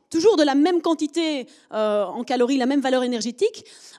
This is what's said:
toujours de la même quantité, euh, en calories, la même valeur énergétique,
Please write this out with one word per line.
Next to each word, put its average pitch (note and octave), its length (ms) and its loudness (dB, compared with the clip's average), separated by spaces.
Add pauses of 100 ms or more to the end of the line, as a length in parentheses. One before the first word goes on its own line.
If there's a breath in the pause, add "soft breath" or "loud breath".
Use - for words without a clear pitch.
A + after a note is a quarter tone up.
toujours F4 280 4
de D4+ 80 2
la C4+ 100 2
même E4 260 2
quantité, D#4 680 -2 (280 soft breath)
euh, G#3 300 0
en G#3+ 180 -8
calories, B3 360 0
la B3 80 0
même C#4 140 2
valeur B3+ 220 0
énergétique, B3 600 -4 (340 loud breath)